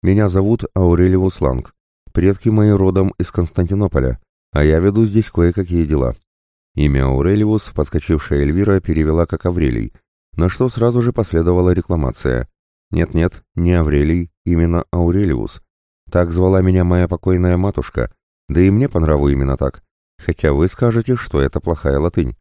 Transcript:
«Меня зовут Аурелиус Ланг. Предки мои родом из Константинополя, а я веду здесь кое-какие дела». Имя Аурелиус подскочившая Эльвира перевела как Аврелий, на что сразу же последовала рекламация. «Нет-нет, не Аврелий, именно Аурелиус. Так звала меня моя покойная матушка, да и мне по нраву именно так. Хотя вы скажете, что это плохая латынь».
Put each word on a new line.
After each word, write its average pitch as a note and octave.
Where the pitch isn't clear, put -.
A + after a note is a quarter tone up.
«Меня G2+
зовут F#2+
Аурелиус F#2
Ланг. B1+
Предки F#2+
мои G#2+
родом F#2+
из F2+
Константинополя, E2+
а D2
я D#2
веду G2+
здесь G#2+
кое-какие F2
дела». C2+
Имя C#2
Аурелиус G2+
подскочившая D2+
Эльвира F#2+
перевела D#2+
как -
Аврелий, C#2+
на E2
что B2+
сразу A#2+
же A#2+
последовала F2+
рекламация. C2+
«Нет-нет, E2
не F2
Аврелий, D#2
именно E2+
Аурелиус. E2+
Так F2
звала F#2
меня F#2
моя F2
покойная F2+
матушка, F2+
да D2
и F#2+
мне A#2+
по -
нраву D2+
именно C2+
так. C2+
Хотя -
вы D2+
скажете, A#2
что -
это C#2
плохая D2+
латынь». D#2